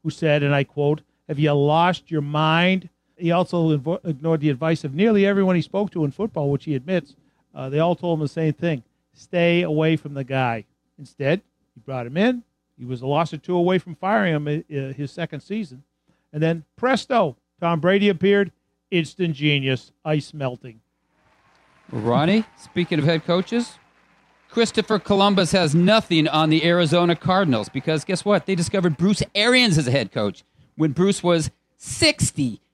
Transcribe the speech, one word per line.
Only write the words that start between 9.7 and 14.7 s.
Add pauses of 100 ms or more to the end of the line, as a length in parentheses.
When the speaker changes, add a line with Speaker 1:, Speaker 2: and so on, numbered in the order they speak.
Speaker 1:
from
the
guy." (320)
Instead, (320)
he
brought
him
in. (340)
He
was
a
loss
or
two
away
from
firing
him,
uh,